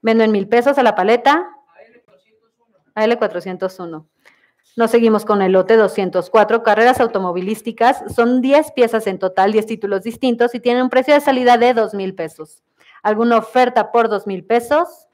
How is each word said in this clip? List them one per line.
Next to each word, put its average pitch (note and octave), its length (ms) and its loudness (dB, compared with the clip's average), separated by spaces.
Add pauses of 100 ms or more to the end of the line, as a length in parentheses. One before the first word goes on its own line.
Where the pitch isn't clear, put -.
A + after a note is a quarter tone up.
Vendo A3+ 220 2
en A3+ 80 2
mil G3 160 -2
pesos A#3+ 300 2
a C4 60 2
la A3 120 2
paleta. A#3+ 540 0 (1500)
A G#3+ 100 -2
L A#3 120 0
cuatrocientos F#3 640 -6
uno. E3 280 -14 (720)
Nos A3+ 140 2
seguimos A3 340 2
con G#3 160 0
el F#3 100 0
lote F#3 240 2
doscientos G3+ 540 0
cuatro, A3 340 2
carreras A3+ 360 2
automovilísticas. G#3+ 1040 -2 (120)
Son B3 260 2
diez C#4+ 300 2
piezas A3+ 360 0
en F#3 120 -6
total, F#3+ 320 0
diez G#3+ 140 0
títulos G3+ 380 -6
distintos A#3+ 520 -2
y A#3+ 40 -8
tienen B3 240 0
un B3+ 60 -2
precio C4 240 2
de D4 60 4
salida B3+ 380 2
de A#3+ 160 2
dos A3+ 200 -2
mil F#3+ 220 -8
pesos. D#3 480 -14 (400)
¿Alguna A3+ 340 2
oferta B3 540 0
por A3+ 180 0
dos G3+ 180 -6
mil F#3+ 180 -10
pesos? A#3+ 680 -2